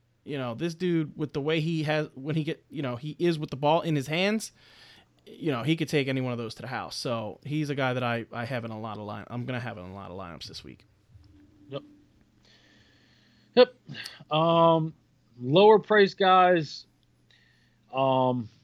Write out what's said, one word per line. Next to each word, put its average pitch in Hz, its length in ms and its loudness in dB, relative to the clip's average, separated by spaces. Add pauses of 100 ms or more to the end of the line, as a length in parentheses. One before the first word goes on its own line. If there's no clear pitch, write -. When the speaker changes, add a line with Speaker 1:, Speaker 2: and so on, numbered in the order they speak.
(260)
Speaker 1:
you 143 120 -8
know, 123 180 -6
this 165 200 -6
dude 170 420 -2
with 151 140 -6
the 156 100 -6
way 156 200 0
he 160 220 -2
has, 151 320 -2
when 143 200 -6
he 160 80 0
get, 156 260 -8
you 165 120 -10
know, 123 160 -6
he 147 200 -10
is 170 220 0
with 151 100 -8
the 139 60 -10
ball 147 260 2
in 160 140 -2
his 135 120 -2
hands, 190 440 -2 (720)
you - 260 -6
know, 117 120 -4
he 156 140 0
could 165 100 -4
take 139 220 0
any 135 100 -2
one 127 140 -4
of 120 40 -8
those 113 180 -8
to - 60 -16
the - 60 -12
house. 110 300 -8
So 113 480 -6
he's 147 240 -4
a 143 60 -4
guy 131 180 0
that 127 100 -4
I, 117 300 -4
I 120 100 -8
have 117 220 -8
in 113 60 -12
a 110 80 -12
lot 110 180 -10
of 107 80 -10
line-, 104 220 -12
I'm 123 180 -8
gonna 127 160 -6
have 113 160 -10
in 90 80 -14
a 92 100 -14
lot 98 160 -14
of 90 60 -12
lineups 87 300 -14
this - 180 -18
week. 65 200 -20 (840)
Speaker 2:
Yep. 135 120 -12 (1700)
Yep. 247 180 6 (580)
Um, 165 600 4 (480)
lower 196 380 8
price 202 340 4
guys. 180 720 4 (1080)
Um, 127 580 2 (140)